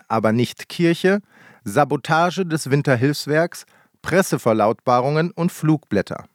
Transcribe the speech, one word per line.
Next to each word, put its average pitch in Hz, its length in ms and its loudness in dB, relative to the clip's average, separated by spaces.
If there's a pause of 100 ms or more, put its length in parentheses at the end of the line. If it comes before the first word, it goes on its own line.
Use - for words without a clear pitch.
aber 110 240 2
nicht - 360 -2
Kirche“, 180 520 2 (440)
Sabotage 147 800 0
des 156 260 -4
Winterhilfswerks, 143 960 0 (380)
Presseverlautbarungen 127 1300 0
und 170 220 -2
Flugblätter. - 840 -2